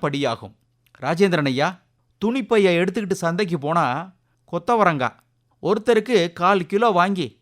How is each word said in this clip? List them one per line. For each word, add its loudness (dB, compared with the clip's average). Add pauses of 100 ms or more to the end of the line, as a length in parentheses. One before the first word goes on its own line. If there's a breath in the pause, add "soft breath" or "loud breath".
படியாகும். -4 (460)
ராஜேந்திரன் 0
ஐயா, 0 (520)
துணிப்பையை 2
எடுத்துக்கிட்டு -2
சந்தைக்கு -2
போனா 0 (680)
கொத்தவரங்காய் 0 (460)
ஒருத்தருக்கு 2 (140)
கால் 2
கிலோ 2
வாங்கி 0 (120)